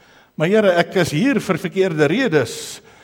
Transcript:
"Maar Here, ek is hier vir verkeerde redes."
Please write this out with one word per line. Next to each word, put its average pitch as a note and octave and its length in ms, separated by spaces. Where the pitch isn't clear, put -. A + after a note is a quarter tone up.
"Maar D#3 120
Here, G#3 280
ek E3+ 200
is F3 140
hier G#3+ 300
vir F3 180
verkeerde E3+ 480
redes." D#3+ 760